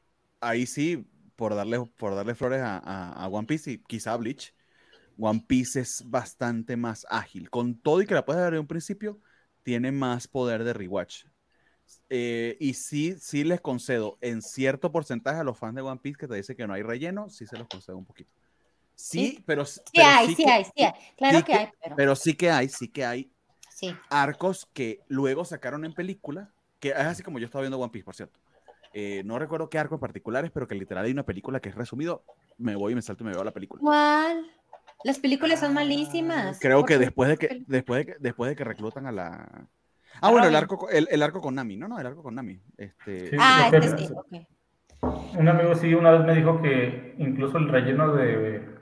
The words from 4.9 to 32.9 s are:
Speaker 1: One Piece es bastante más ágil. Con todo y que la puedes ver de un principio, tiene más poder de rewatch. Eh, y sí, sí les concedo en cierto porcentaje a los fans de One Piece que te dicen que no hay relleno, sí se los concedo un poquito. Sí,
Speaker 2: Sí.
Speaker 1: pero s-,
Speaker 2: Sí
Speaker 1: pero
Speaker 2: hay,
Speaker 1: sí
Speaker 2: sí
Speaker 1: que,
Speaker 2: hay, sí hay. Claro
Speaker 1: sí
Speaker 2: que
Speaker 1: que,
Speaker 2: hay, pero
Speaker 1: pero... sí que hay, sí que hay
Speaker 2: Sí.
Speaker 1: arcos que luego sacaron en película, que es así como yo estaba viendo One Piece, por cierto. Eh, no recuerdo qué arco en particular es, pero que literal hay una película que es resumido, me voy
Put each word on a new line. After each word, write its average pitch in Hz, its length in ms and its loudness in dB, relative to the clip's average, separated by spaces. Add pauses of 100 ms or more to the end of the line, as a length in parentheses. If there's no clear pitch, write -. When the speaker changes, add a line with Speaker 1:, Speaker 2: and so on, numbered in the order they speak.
Speaker 1:
One 110 280 -2
Piece 127 340 0
es - 300 -8
bastante 120 680 -6
más 117 320 -8
ágil. - 400 -8
Con 120 300 -4
todo 165 240 4
y 208 40 -6
que 208 80 -2
la 143 120 2
puedes 165 160 0
ver 175 100 0
de 160 60 -2
un 151 80 -6
principio, 202 520 -10 (440)
tiene 123 280 -2
más 127 380 -4
poder 117 360 -2
de 120 100 -2
rewatch. 95 500 -6 (840)
Eh, 117 520 -4
y 135 140 -2
sí, 156 440 -4
sí 147 260 -4
les 170 160 0
concedo 123 600 -4
en 117 220 -6
cierto 135 500 -2
porcentaje 147 480 -4
a 160 40 -4
los 123 140 -4
fans 113 160 -10
de 135 80 -10
One 131 200 -10
Piece 139 160 -10
que 147 100 -12
te 120 60 -8
dicen 101 220 -8
que 117 100 -8
no 98 80 -6
hay 98 80 -6
relleno, 170 480 -8
sí 117 160 -18
se 113 100 -16
los 117 120 -16
concedo 95 300 -14
un 95 60 -16
poquito. - 260 -20 (640)
Sí, - 420 -4
Speaker 2:
Sí. - 100 -20
Speaker 1:
pero 143 160 0
s-, - 240 -12
Speaker 2:
Sí - 80 -12
Speaker 1:
pero 330 140 12
Speaker 2:
hay, 247 180 8
Speaker 1:
sí - 80 2
Speaker 2:
sí 311 100 2
Speaker 1:
que, 269 60 6
Speaker 2:
hay, 214 140 4
sí - 60 -14 (120)
hay. 202 100 4 (240)
Claro 277 220 4
Speaker 1:
sí 330 60 4
Speaker 2:
que 311 80 -2
Speaker 1:
que, 220 60 6
Speaker 2:
hay, 214 100 -2 (140)
pero 147 140 -12
Speaker 1:
pero... 139 200 4
sí 160 180 0
que 170 160 2
hay, 139 180 2
sí 123 200 -10
que 139 180 -8
hay 123 240 -8 (400)
Speaker 2:
Sí. 180 260 -10 (140)
Speaker 1:
arcos 143 640 0
que 113 340 -6
luego 135 380 0
sacaron 151 400 -10
en 165 80 -14
película, 185 560 -10 (300)
que 139 100 -4
es 139 60 -4
así 160 260 -2
como 147 160 -10
yo 117 80 -6
estaba 135 160 -8
viendo 135 160 -6
One 120 120 -6
Piece, 113 140 -16
por 95 100 -18
cierto. - 240 -18 (540)
Eh, 101 320 -6
no 113 140 -6
recuerdo 156 320 -6
qué 156 80 -4
arco 151 160 -4
en 151 60 -8
particular 113 440 -6
es, 165 60 -8
pero 127 180 -6
que 110 60 -8
literal 98 320 -6
hay 127 60 0
una 139 100 -4
película 117 380 -6
que 98 100 -10
es 90 60 -14
resumido, 131 480 -8 (340)
me 117 180 -4
voy 101 160 -2